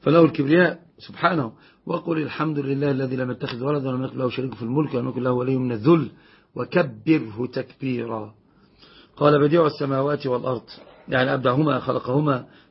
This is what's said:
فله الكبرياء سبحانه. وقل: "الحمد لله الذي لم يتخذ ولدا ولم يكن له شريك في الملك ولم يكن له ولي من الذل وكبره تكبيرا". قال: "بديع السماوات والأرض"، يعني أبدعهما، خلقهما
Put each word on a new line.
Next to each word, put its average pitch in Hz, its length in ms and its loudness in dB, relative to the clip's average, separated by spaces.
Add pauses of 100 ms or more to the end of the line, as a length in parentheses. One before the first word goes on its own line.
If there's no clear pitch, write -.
فله 160 240 6
الكبرياء 156 580 2 (160)
سبحانه. 151 540 -2 (340)
وقل: 165 360 -4
"الحمد 151 360 -4
لله 139 320 -2
الذي 131 260 -2
لم 127 140 -4
يتخذ 123 340 -8
ولدا 143 240 -2
ولم 127 160 -4
يكن 131 140 -8
له 127 100 0
شريك 127 260 -6
في 101 80 -12
الملك 135 320 -2
ولم 123 140 -2
يكن 123 140 -6
له 127 100 0
ولي 127 240 0
من 127 160 -2
الذل 127 380 4 (440)
وكبره 123 960 -2
تكبيرا". 117 840 -6 (840)
قال: 147 240 6
"بديع 151 260 4
السماوات 139 600 -2
والأرض"، 123 360 -2 (460)
يعني 131 260 0
أبدعهما، 131 440 2
خلقهما 127 680 -2 (240)